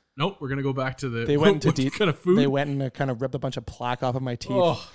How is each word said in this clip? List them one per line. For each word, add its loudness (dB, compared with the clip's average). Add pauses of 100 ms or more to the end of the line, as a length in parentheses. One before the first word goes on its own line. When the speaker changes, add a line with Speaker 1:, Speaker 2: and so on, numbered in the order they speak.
(160)
Speaker 1:
Nope. -4
We're -8
gonna -4
go 0
back -4
to -6
the, -4
Speaker 2:
They 2
Speaker 1:
<laughs> 4
Speaker 2:
went 8
into 0
Speaker 1:
what 4
Speaker 2:
de-, 2
Speaker 1:
kind 0
of -2
food? 2
Speaker 2:
they 4
went 0
and, -2
uh, -4
kinda -2
ripped -4
a -4
bunch -6
of -8
plaque -6
off 0
of -4
my -4
teeth. -8
Speaker 1:
Oh. 2